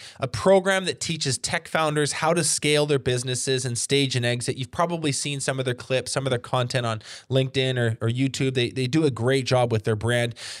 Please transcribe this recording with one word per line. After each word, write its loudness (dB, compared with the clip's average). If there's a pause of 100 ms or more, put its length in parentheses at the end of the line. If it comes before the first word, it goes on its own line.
(200)
a -4
program 4
that -6
teaches -2
tech -6
founders 2
how 2
to 2
scale 2
their 2
businesses -2
and -4
stage 2
an 0
exit. -2
You've -8
probably 0
seen -4
some -2
of -2
their 0
clips, -4
some -2
of -2
their 0
content -2
on -4 (300)
LinkedIn 2
or, 2
or 2
YouTube. 0
They, 2
they -2
do 2
a 4
great 2
job 2
with 0
their 2
brand. 0 (240)